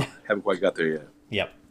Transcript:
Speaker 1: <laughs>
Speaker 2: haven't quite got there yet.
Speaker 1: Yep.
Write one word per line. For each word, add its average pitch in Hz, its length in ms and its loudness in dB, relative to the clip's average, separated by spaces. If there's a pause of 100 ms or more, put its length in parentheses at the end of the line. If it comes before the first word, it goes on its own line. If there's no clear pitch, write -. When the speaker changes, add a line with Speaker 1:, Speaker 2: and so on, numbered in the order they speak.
(140)
Speaker 1:
<laughs> - 140 -10
Speaker 2:
haven't 101 140 2
quite 95 180 0
got 95 160 2
there 82 120 2
yet. 78 200 -4 (220)
Speaker 1:
Yep. 101 220 -2 (180)